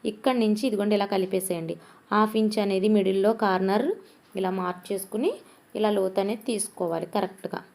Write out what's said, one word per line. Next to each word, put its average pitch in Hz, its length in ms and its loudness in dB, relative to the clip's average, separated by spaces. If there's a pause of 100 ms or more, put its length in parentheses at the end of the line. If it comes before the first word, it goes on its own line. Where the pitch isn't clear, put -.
(120)
ఇక్కడి 254 320 0
నుంచి 214 240 2
ఇదిగోండి 208 300 2
ఇలా 202 160 0
కలిపేసేయండి. 185 600 -2 (360)
హాఫ్ 214 300 2
ఇంచ్ 214 240 2
అనేది 196 220 2 (100)
మిడిల్లో 196 340 4 (120)
కార్నర్ 190 420 2 (540)
ఇలా 185 200 0
మార్క్ 180 320 -6
చేసుకుని 214 400 -2 (460)
ఇలా 214 200 2
లోతు 190 260 0
అనేది 208 280 -4
తీసుకోవాలి 170 640 -4
కరెక్ట్గా 196 440 -4 (140)